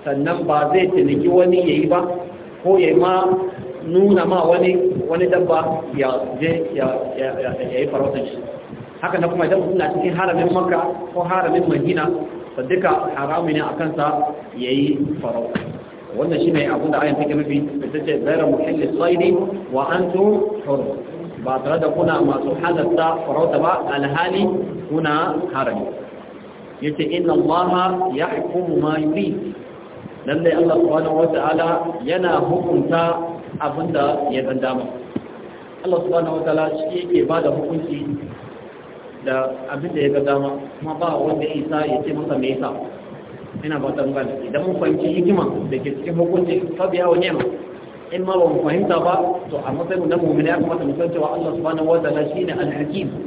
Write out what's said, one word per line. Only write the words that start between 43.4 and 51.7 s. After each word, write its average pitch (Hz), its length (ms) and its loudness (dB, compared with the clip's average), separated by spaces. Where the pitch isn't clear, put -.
Ina 151 160 -4
ba 135 160 -2
ta 143 80 -2
gane. 135 320 -2
Idan 147 160 -2
mun - 160 -2
fahimci 156 400 0
hikima 175 240 4
da 135 80 -2
ke 139 160 -4
cikin 165 240 -4
hukunci, 175 400 2
fa 185 160 0
biya 175 160 0
wa 170 160 6
ni'ma. 185 240 0
In 180 120 -4
ma 190 120 -2
ba 175 120 6
mu 147 120 2
fahimta 170 400 2
ba, 180 140 2
to, 151 80 -4
a 131 160 -6
matsayin 175 280 -2
mu 165 80 -2
na 170 80 2
mu'mini 156 320 2
ya 170 80 2
kamata 160 280 0
mu 139 120 0
san 170 120 0
cewa 151 280 -2
Allah 165 160 -2
subhanahu 160 360 -2